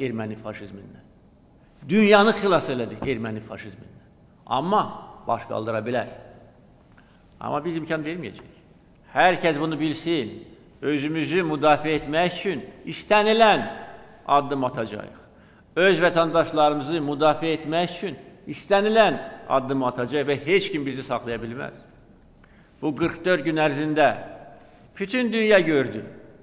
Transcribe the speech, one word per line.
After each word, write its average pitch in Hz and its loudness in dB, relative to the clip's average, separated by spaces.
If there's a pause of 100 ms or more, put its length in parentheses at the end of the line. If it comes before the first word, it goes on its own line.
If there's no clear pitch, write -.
erməni 110 -6
faşizmindən. 101 -16 (800)
Dünyanı 208 6
xilas 175 2
elədik 107 -6
erməni 113 -4
faşizmindən. - -18 (400)
Amma 160 0 (380)
baş 113 -4
qaldıra 110 -4
bilər. 117 -4 (1300)
Amma 139 -4
biz 165 -4
imkan 160 -6
verməyəcəyik. 156 -12 (520)
Hər 165 4
kəs 160 2
bunu 160 -2
bilsin. 151 -2 (500)
Özümüzü 151 -2
müdafiə 151 2
etmək 160 -2
üçün 175 -4 (260)
istənilən 208 4 (640)
addım 139 2
atacağıq. 107 -6 (600)
Öz 175 4
vətəndaşlarımızı 156 2
müdafiə 151 0
etmək 160 -4
üçün 175 -10 (280)
istənilən 202 2 (320)
addım 135 0
atacaq 127 -2
və 139 2
heç 190 2
kim 147 -4
bizi 131 -8
saxlaya 117 -6
bilməz. 120 -10 (1080)
Bu 151 -2
qırx 160 -4
dörd 180 2
gün 156 -2
ərzində 151 2 (880)
bütün 214 -2
dünya 214 6
gördü. 131 0 (380)